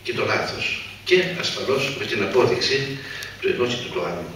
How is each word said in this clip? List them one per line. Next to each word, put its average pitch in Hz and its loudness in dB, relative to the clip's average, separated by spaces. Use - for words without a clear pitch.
και - -6
το - 0
λάθος. - 0
Και 180 6
ασφαλώς - 0
με 107 -2
την 110 -2
απόδειξη - 4
του - -2
ενός 120 0
ή - -6
του 90 -2
άλλου. 85 -6